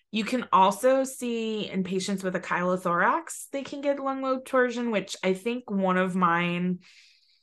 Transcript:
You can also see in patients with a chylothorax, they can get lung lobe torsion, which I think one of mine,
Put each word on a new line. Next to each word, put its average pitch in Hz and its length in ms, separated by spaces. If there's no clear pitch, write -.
You 214 140
can 247 280
also 202 520
see 226 640
in 190 160
patients 185 400
with 185 100
a 175 60
chylothorax, 180 1120
they 277 100
can 285 200
get 277 180
lung 269 220
lobe 262 240
torsion, 240 440
which 190 320
I 190 120
think 233 360
one 190 280
of 185 180
mine, 175 640